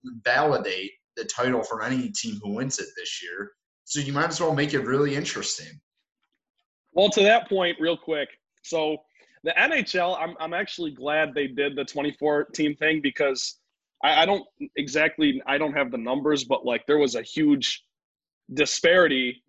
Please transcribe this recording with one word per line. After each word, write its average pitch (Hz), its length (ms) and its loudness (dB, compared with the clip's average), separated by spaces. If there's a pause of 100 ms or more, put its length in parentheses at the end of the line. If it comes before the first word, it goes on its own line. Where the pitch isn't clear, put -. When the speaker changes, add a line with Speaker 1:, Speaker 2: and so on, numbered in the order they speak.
(240)
Speaker 1:
validate 110 680 0 (240)
the 113 100 -8
title 123 360 -2
from 110 200 -6
any 123 280 -4
team 104 320 -8
who 101 140 -6
wins 131 240 -6
it - 160 -10
this - 260 -10
year. 92 300 -12 (340)
So 147 140 -6
you 139 140 -4
might 160 160 0
as - 100 -6
well 160 140 2
make 147 220 0
it 123 60 0
really 139 340 0
interesting. - 640 -8 (1120)
Speaker 2:
Well, 196 160 6
to 202 140 4
that 226 260 6
point, 180 300 0
real 160 180 0
quick, 147 320 -4 (340)
so 156 340 -2 (460)
the 165 160 -2
N 285 140 4
H 247 220 -2
L, 180 200 0
I'm, 165 240 -6
I'm 160 140 -6
actually 175 380 -6
glad 147 420 -2
they 143 140 0
did 143 280 -2
the 135 100 -4
twenty-four 147 680 -2
team 151 220 0
thing 156 260 0
because 139 580 -2 (440)
I, 151 180 4
I 165 40 6
don't 196 180 0 (320)
exactly, 147 720 0
I 139 100 2
don't 147 160 -2
have 135 180 0
the 127 60 -4
numbers, 135 460 0
but, 120 220 -2
like, 120 200 -2
there 147 140 4
was 127 160 2
a 110 80 -4
huge 147 600 0 (720)
disparity 143 960 4